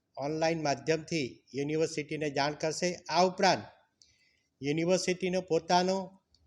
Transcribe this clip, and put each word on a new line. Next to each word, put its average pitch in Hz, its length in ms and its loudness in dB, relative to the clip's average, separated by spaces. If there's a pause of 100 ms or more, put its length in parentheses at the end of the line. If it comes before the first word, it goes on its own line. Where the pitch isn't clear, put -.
(180)
ઓનલાઈન 156 460 0
માધ્યમથી 151 800 -2 (120)
યુનિવર્સિટીને 151 720 -2
જાણ 143 240 0
કરશે. 160 420 -2 (140)
આ 165 140 4
ઉપરાંત 180 400 2 (1000)
યુનિવર્સિટીનો 180 800 0
પોતાનો 180 800 0 (260)